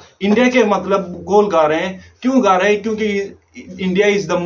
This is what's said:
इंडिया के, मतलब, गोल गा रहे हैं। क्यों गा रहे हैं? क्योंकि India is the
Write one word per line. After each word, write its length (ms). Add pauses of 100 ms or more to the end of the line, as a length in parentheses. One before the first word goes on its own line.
(220)
इंडिया 260
के, 160
मतलब, 600
गोल 240
गा 180
रहे 140
हैं। 420
क्यों 220
गा 120
रहे 160
हैं? 100
क्योंकि 540 (460)
India 240
is 240
the 160